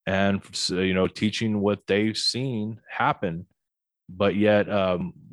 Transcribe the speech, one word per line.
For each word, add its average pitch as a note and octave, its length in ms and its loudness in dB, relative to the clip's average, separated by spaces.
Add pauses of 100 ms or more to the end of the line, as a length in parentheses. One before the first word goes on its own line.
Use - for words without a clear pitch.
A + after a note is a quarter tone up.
and, G2 340 2 (140)
so, - 220 -4
you F#2 180 2
know, F#2 140 2
teaching G#2+ 520 -2
what G2+ 280 0
they've G#2+ 300 0
seen A2 600 -4 (100)
happen. G2+ 560 -2 (640)
But F#2+ 300 0
yet, G#2 340 4
um, F#2 400 0 (220)